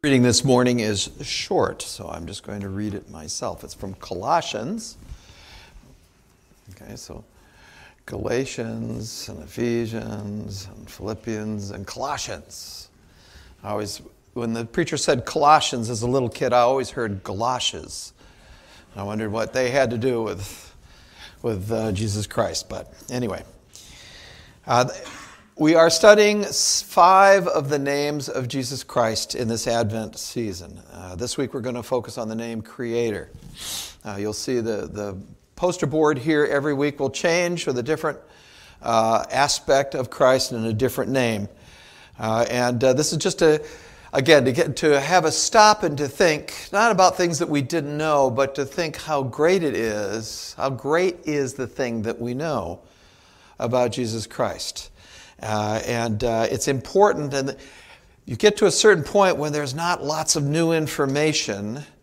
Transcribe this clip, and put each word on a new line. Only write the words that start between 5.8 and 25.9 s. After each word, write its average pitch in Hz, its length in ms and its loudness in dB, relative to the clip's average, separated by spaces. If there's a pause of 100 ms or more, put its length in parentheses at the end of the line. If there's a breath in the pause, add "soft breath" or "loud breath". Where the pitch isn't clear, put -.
Okay, 107 260 -18
so - 260 -16 (840 soft breath)
Galatians 117 1200 -6
and - 140 -14
Ephesians 107 1300 -6
and 90 160 -20
Philippians 107 800 -8
and 98 160 -12
Colossians. - 1000 -10 (760 soft breath)
I 104 100 -8
always, 104 280 -6 (320)
when 117 220 -4
the 117 100 -6
preacher 160 320 -2
said 135 300 0
Colossians 143 640 4
as 110 100 -4
a 120 80 -2
little 123 220 2
kid, 123 240 -2
I 123 60 6
always 127 280 2
heard 104 340 -6
galoshes. 107 920 -6 (840 soft breath)
I 98 60 -8
wondered 107 280 -4
what 110 220 -4
they 131 160 0
had 131 220 2
to 120 80 -4
do 120 240 0
with, 98 520 -8 (680 loud breath)
with, 107 280 -4
uh, 110 220 0
Jesus 104 340 -2
Christ, 90 440 -4
but 90 200 -12 (200)
anyway. 120 340 -6 (1200 loud breath)
Uh, 127 220 4 (680 loud breath)
we 156 180 4
are 165 160 8